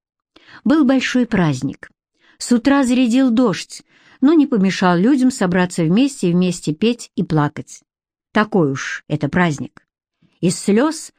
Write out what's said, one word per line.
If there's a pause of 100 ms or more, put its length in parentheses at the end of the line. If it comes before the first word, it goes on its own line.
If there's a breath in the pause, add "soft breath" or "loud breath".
(640 loud breath)
Был
большой
праздник. (480 soft breath)
С
утра
зарядил
дождь, (380 soft breath)
но
не
помешал
людям
собраться
вместе
и
вместе
петь
и
плакать. (500)
Такой
уж
это
праздник. (540)
Из
слёз